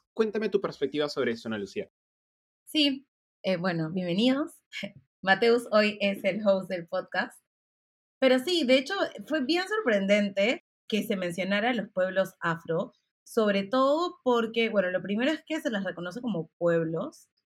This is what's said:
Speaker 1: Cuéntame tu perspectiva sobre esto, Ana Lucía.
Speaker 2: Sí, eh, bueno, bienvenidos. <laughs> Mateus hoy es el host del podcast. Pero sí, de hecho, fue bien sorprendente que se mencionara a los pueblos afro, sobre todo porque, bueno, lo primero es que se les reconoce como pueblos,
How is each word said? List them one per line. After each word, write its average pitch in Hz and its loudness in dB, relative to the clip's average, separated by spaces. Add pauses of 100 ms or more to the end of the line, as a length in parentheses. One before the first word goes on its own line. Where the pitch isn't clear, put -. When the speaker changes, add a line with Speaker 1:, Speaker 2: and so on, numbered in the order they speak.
(140)
Speaker 1:
Cuéntame 220 0
tu 196 2
perspectiva 147 -2
sobre 123 0
esto, 113 -8
Ana 110 -4
Lucía. 101 -8 (760)
Speaker 2:
Sí, 285 0 (360)
eh, 190 0
bueno, 165 -2
bienvenidos. 214 0 (200)
<laughs> - -12 (200)
Mateus 233 4
hoy 208 2
es 196 -2
el 208 0
host 190 2
del 175 -6
podcast. 185 -6 (840)
Pero 262 6
sí, 330 0
de 254 6
hecho, 285 0 (320)
fue 294 -2
bien 339 2
sorprendente 208 0 (220)
que 208 -2
se 202 -2
mencionara 185 -2
a 254 0
los 208 -4
pueblos 185 -2
afro, 170 -4 (300)
sobre 202 0
todo 277 0
porque, 226 0
bueno, 196 2
lo 185 -2
primero 214 -2
es 311 -4
que 311 -4
se 285 -4
les 196 -4
reconoce 180 -8
como 180 -4
pueblos, 165 -2 (220)